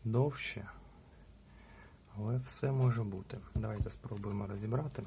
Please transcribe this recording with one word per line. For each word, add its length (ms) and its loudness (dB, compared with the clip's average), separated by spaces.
довше, 640 2
але 220 0
все 340 0
може 300 6
бути. 360 -4
Давайте 360 0
спробуємо 560 -4
розібрати. 600 -2